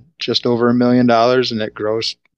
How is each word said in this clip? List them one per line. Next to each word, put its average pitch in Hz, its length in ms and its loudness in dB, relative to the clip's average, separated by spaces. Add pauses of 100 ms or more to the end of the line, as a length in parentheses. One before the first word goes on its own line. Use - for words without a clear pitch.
(180)
just - 300 -4
over 120 220 2
a 120 40 2
million 123 320 2
dollars, 120 460 2
and 113 100 -6
it 107 140 -8
grossed, 107 400 -6 (220)